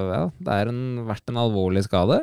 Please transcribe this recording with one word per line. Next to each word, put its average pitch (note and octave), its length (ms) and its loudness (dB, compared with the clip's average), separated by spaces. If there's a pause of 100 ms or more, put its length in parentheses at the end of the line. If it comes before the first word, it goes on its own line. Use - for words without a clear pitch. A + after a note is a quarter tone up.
ja, F#2+ 160 0 (140)
det F3+ 180 -4
er G#2 160 0
en, A#2+ 120 -4 (240)
vært A2 280 -8
en A#2+ 80 -2
alvorlig G2 420 2
skade, G2 400 2